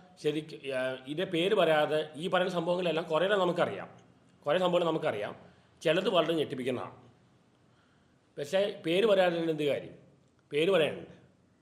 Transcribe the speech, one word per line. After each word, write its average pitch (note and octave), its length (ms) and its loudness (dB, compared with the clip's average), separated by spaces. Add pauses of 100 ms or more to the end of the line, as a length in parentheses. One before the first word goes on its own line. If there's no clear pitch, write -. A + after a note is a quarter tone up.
(220)
ശരിക്കും, D3+ 380 -4 (180)
ആ, - 20 -2 (320)
ഇതിൻ്റെ E3+ 120 -4 (100)
പേര് F3+ 200 0
പറയാതെ D#3 440 4 (240)
ഈ F3+ 60 -4
പറയുന്ന F#3 300 0
സംഭവങ്ങളെല്ലാം F3 520 -2
കുറേ D#3 180 2
നമുക്കറിയാം, E3+ 600 0 (580)
കുറേ D#3 120 2
സംഭവങ്ങൾ F3 340 2
നമുക്കറിയാം, B2+ 420 -4 (480)
ചിലത് F3+ 260 2
വളരെ E3 320 2
ഞെട്ടിപ്പിക്കുന്നതാണ്. B2+ 540 -6 (1400)
പക്ഷേ F#3 480 -2
പേര് F#3 240 2
പറയാതെ F3+ 260 4 (180)
എന്ത് D3+ 160 -2
കാര്യം? F2 240 -4 (580)
പേര് D#3+ 180 2
പറയാനുണ്ട്. C#3+ 440 0 (480)